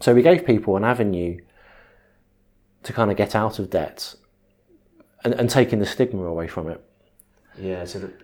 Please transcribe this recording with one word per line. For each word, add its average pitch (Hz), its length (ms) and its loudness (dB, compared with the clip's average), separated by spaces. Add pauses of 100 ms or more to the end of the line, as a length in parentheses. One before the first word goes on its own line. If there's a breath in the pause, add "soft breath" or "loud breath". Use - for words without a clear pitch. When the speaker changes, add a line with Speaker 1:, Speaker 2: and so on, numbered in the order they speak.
Speaker 1:
So 123 160 4
we 123 60 8
gave 180 220 6
people 104 320 2
an 101 60 0
avenue 98 560 -2 (1400 soft breath)
to - 100 -10
kinda 104 220 0
get 101 220 0
out 107 240 -2
of 95 100 -8
debt - 460 -6 (1080)
and, 117 100 0
and 120 160 0
taking 120 280 4
the 101 80 0
stigma 117 380 -2
away 82 240 -6
from 82 200 -8
it. 85 120 -12 (800)
Speaker 2:
Yeah, 92 240 -8
so 95 140 -12
that, 95 120 -12 (140)